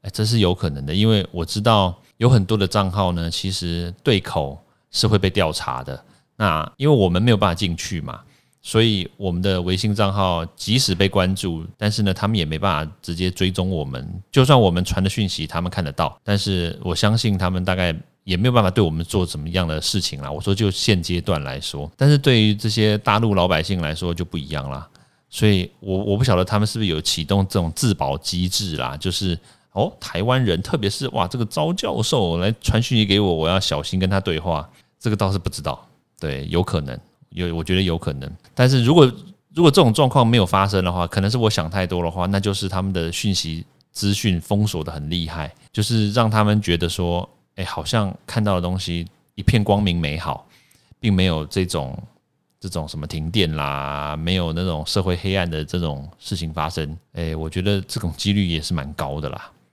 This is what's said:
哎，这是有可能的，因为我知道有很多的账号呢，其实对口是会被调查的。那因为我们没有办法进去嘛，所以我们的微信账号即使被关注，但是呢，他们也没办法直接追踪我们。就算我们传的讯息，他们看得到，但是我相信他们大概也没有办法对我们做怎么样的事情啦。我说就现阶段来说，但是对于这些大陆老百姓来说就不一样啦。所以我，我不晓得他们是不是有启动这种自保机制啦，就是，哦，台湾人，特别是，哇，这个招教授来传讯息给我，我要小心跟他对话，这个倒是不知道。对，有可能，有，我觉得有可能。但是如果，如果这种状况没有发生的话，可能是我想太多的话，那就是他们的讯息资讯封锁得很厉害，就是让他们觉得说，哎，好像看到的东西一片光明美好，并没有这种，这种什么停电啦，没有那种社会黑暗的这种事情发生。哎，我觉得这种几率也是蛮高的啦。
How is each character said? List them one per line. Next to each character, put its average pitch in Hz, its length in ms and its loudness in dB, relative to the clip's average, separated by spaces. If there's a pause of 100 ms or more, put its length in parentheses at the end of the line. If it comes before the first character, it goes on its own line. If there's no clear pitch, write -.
哎， 101 100 -10
这 107 100 0
是 113 160 2
有 90 140 4
可 90 160 -2
能 69 160 -6
的， 76 80 -4
因 107 160 4
为 104 220 2
我 87 120 -4
知 104 160 -4
道 104 380 4 (200)
有 120 120 4
很 113 160 6
多 110 120 0
的 98 100 2
账 95 240 0
号 92 220 0
呢， 85 180 -4
其 95 200 -4
实 85 420 -4 (100)
对 110 160 2
口 73 420 -6 (300)
是 - 160 0
会 104 100 4
被 92 120 2
调 87 220 0
查 64 320 -6
的。 67 180 -12 (340)
那 80 420 0
因 143 120 0
为 147 60 6
我 95 140 6
们 90 120 2
没 120 100 4
有 107 60 6
办 98 120 2
法 82 60 0
进 87 200 -2
去 82 260 -8
嘛， - 180 -12 (420)
所 113 220 2
以 104 340 2
我 95 140 -4
们 87 100 -2
的 92 200 0
微 90 160 0
信 104 180 0
账 98 180 2
号 90 320 0 (100)
即 113 220 0
使 101 160 2
被 95 140 2
关 92 260 2
注， 85 320 -6 (120)
但 104 140 0
是 107 120 -2
呢， 95 100 2
他 98 140 -4
们 110 100 0
也 87 60 2
没 78 160 -4
办 80 260 0
法 78 60 -12 (100)
直 85 140 -8
接 90 160 0
追 92 180 0
踪 92 200 -2
我 78 160 -4
们。 67 220 -10 (240)
就 135 120 6
算 131 160 8
我 98 100 6
们 87 140 2
传 - 180 -2
的 95 80 2
讯 101 180 -2
息， 82 200 -6
他 85 140 -4
们 90 100 -4
看 92 120 -4
得 73 80 -4
到， - 320 -2
但 101 140 0
是 90 460 -2
我 87 100 -2
相 107 240 4
信 104 200 0
他 90 120 0
们 90 140 -2
大 92 120 0
概 87 200 0 (300)
也 92 100 -2
没 104 120 2
有 127 40 4
办 117 120 6
法 92 60 4
对 101 140 2
我 85 60 2
们 80 160 -2
做 92 200 0
怎 80 140 -8
么 76 80 -8
样 87 200 -2
的 78 140 -4
事 95 200 -2
情 69 200 -6
啦。 69 80 -10
我 73 120 -8
说 98 120 0
就 101 160 0
现 92 320 0
阶 85 200 -2
段 80 220 -2
来 67 180 -8
说， 73 340 -8
但 139 140 4
是 147 80 6
对 131 240 4
于 107 120 6
这 107 160 -2
些 107 280 2
大 104 220 2
陆 110 160 2
老 90 120 4
百 80 160 2
姓 92 180 -2
来 78 140 -2
说 87 180 -4
就 82 120 -4
不 87 120 -8
一 71 120 -8
样 71 200 -6
啦。 67 200 -12 (400)
所 - 180 2
以 95 220 2 (100)
我， 95 180 -4
我 101 200 0
不 120 60 2
晓 95 120 4
得 90 80 4
他 104 160 0
们 107 80 2
是 - 100 -6
不 110 60 -2
是 92 60 0
有 78 120 -2
启 - 220 -4
动 98 240 2
这 98 120 0
种 82 160 0
自 113 180 2
保 71 240 -2
机 90 320 -2
制 90 280 -4
啦， 64 200 -6
就 90 120 -4
是， 87 280 -2 (340)
哦， 117 280 -2
台 - 240 -6
湾 127 200 2
人， 90 180 2
特 - 160 -4
别 101 120 0
是， 135 200 -6
哇， 98 180 0
这 127 100 -6
个 117 80 0
招 156 280 -2
教 101 280 -2
授 95 360 0
来 98 240 0
传 110 200 0
讯 120 160 0
息 107 80 4
给 98 140 4
我， 95 140 2
我 80 160 0
要 95 100 2
小 73 220 -2
心 92 180 -4
跟 95 100 2
他 98 100 2
对 82 200 -4
话， 80 300 -4 (300)
这 113 100 -2
个 107 60 2
倒 98 160 0
是 98 80 -2
不 - 100 -6
知 - 120 -10
道。 71 260 -8 (320)
对， 71 300 -6
有 85 140 2
可 85 160 -2
能， 65 180 -8 (340)
有， 87 220 -4
我 82 100 -4
觉 90 120 0
得 95 60 4
有 85 160 0
可 78 160 -4
能。 67 180 -10 (220)
但 127 160 4
是 131 140 4
如 131 100 4
果， 143 180 10 (420)
如 165 100 0
果 156 80 8
这 185 100 6
种 120 100 8
状 135 160 4
况 123 180 4
没 117 120 4
有 98 80 6
发 98 200 2
生 101 200 0
的 90 40 0
话， 87 180 0
可 - 120 -2
能 98 100 2
是 123 80 0
我 113 120 4
想 82 200 -2
太 95 160 -2
多 87 180 -2
的 85 60 0
话， 90 180 -2
那 98 120 0
就 101 140 0
是 95 160 -4
他 92 120 -4
们 95 120 -2
的 85 180 -2
讯 101 220 -2
息 82 320 -4 (260)
资 101 220 0
讯 95 260 0
封 104 260 0
锁 87 180 -4
得 76 80 -8
很 76 180 -8
厉 85 180 -4
害， 78 240 -10 (220)
就 110 100 -2
是 107 300 0
让 113 160 2
他 107 140 2
们 104 180 4
觉 87 160 0
得 85 100 -2
说， 87 400 -4 (280)
哎， 92 100 -6
好 - 180 -8
像 101 320 -2 (100)
看 - 160 -4
到 101 140 2
的 90 60 0
东 90 180 -2
西 85 260 -4 (300)
一 104 60 -10
片 110 200 4
光 101 220 4
明 87 160 2
美 76 180 -2
好， - 300 -8 (520)
并 107 120 2
没 92 140 4
有 80 220 0
这 95 180 -2
种， 71 360 -6 (560)
这 95 120 -12
种 80 180 -6
什 85 100 -12
么 76 80 -8
停 80 240 -6
电 87 240 0
啦， 71 600 -4
没 85 200 -2
有 85 180 -2
那 87 100 -2
种 80 220 -4
社 95 180 -2
会 90 140 -2
黑 95 180 -4
暗 90 140 0
的 78 160 -6
这 90 120 -6
种 73 320 -4 (100)
事 - 180 -8
情 80 160 -6
发 76 160 -4
生。 80 280 -6 (140)
哎， 82 240 -6
我 80 140 -6
觉 90 120 -6
得 98 200 0
这 - 180 -8
种 85 160 -4
几 - 160 -2
率 98 160 2
也 80 140 -2
是 - 120 -4
蛮 73 200 -4
高 71 260 -6
的 73 80 -6
啦。 - 240 -12 (220)